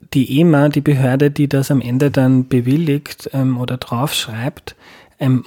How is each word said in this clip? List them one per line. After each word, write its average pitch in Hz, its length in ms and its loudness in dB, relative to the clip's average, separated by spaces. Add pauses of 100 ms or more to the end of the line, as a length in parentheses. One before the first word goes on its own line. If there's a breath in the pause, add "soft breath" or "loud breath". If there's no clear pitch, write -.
(140)
die 135 260 0
ema, 151 300 4
die 143 100 -2
Behörde, 139 520 2
die 143 180 -2
das 139 220 -2
am 135 100 2
Ende 131 300 0
dann 131 360 2
bewilligt, 143 840 -2
ähm, 131 240 -2
oder 123 200 -6
draufschreibt, 123 1000 -8 (420 loud breath)
ähm, 131 300 0